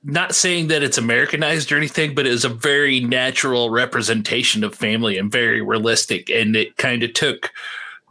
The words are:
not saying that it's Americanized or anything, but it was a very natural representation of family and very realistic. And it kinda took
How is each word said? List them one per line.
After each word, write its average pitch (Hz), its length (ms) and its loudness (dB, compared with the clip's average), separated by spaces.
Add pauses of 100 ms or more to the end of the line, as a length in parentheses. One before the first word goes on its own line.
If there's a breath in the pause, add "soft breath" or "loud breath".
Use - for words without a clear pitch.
not 165 300 -2
saying 175 340 2
that 156 140 2
it's 135 160 0
Americanized 147 720 0
or 147 60 2
anything, 151 380 0
but 139 120 2
it 127 40 2
was 120 140 2
a 135 40 0
very 139 520 2
natural 127 680 0
representation 113 960 0
of 104 100 -6
family 110 440 -2
and 101 120 -2
very 113 300 2
realistic. 110 720 0
And 110 260 2
it - 220 -2
kinda 120 300 0
took - 420 -2 (600 loud breath)